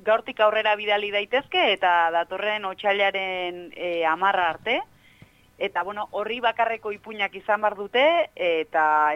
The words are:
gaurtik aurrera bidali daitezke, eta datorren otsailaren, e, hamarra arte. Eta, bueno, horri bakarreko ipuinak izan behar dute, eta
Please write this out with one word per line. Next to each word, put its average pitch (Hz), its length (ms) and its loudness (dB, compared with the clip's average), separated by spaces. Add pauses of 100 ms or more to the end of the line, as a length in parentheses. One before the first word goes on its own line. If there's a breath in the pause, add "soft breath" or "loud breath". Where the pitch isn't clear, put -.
gaurtik 226 340 0
aurrera 214 400 4
bidali 208 320 0
daitezke, 254 640 0
eta 175 400 2
datorren 190 500 -2
otsailaren, 190 1000 -2 (100)
e, 170 320 -2
hamarra 180 460 2
arte. 240 260 -4 (760 soft breath)
Eta, 180 260 -4
bueno, 208 280 -8
horri 214 280 -6
bakarreko 226 560 -2
ipuinak 208 400 -8
izan 208 240 -2
behar 208 160 0
dute, 233 320 2 (240)
eta 156 840 2